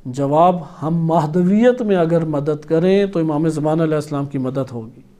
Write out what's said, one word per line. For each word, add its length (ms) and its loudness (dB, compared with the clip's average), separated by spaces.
जवाब, 640 2
हम 340 -2
महदवियत 720 2
में 160 0
अगर 300 2
मदद 380 -4
करें 460 2
तो 80 -2
इमाम 300 0
ज़मान 320 0
अलैहिस्सलाम 460 -2
की 120 -8
मदद 300 -4
होगी। 340 -14